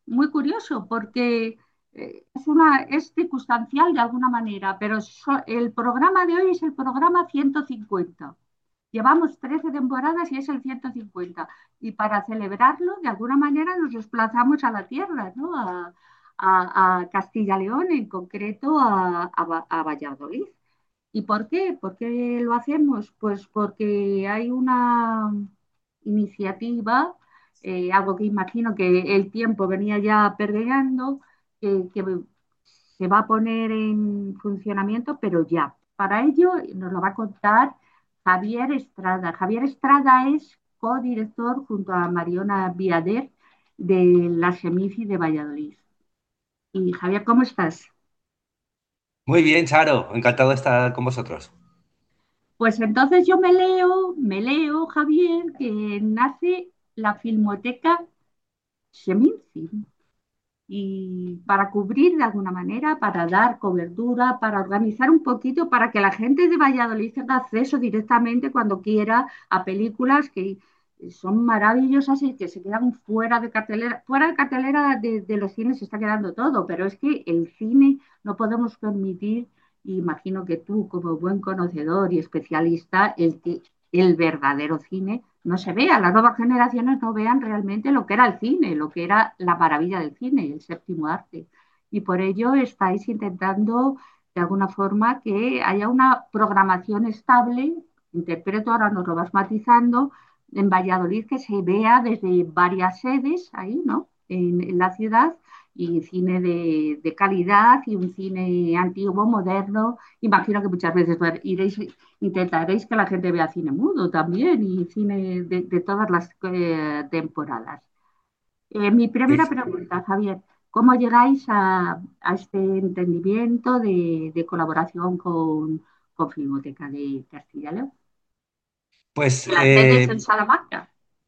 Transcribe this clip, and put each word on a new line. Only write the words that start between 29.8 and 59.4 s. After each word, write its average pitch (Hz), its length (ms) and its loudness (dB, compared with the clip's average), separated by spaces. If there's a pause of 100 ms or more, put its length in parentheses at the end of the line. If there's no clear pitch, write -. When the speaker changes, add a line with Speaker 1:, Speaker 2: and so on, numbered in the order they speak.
Speaker 1:
ya 208 400 2
pergeñando, 254 840 -2 (360)
que, 190 360 -2
que 196 100 -4 (600)
se - 440 -10
va 202 120 4
a 214 60 0
poner 226 440 -2
en 208 680 -2
funcionamiento, 208 800 -6
pero 170 280 0
ya. 165 280 -2 (220)
Para 202 260 0
ello 311 280 4 (240)
nos 185 180 -8
lo 180 80 -4
va 180 80 0
a - 60 -12
contar 220 600 2 (500)
Javier 220 460 0
Estrada. 185 600 -4
Javier 220 320 -2
Estrada 269 640 4
es - 320 -4 (160)
codirector 240 880 -4
junto 196 300 -6
a 175 140 0
Mariona 180 680 -2
Viader 185 540 -2 (480)
de 180 520 4
la 175 220 0
Semici 190 540 -4
de 202 100 -4
Valladolid. 151 560 -4 (1000)
Y 185 200 0
Javier, 190 320 -2
¿cómo 233 160 4
estás? 180 480 -2 (1400)
Speaker 2:
Muy 165 180 4
bien, 156 220 4
Charo, 143 500 4
encantado 123 360 4
de 139 60 2
estar 127 360 2
con 123 140 -4
vosotros. 120 440 -8 (1080)
Speaker 1:
Pues 226 220 2
entonces 269 460 4
yo 370 120 6
me 370 120 4
leo, 370 680 4
me 202 240 -2
leo, 302 440 0
Javier, 330 720 0
que 214 440 -4
nace 285 640 -2 (260)
la 214 200 -2
Filmoteca 226 920 -2 (840)
Seminci. 202 800 -2 (1000)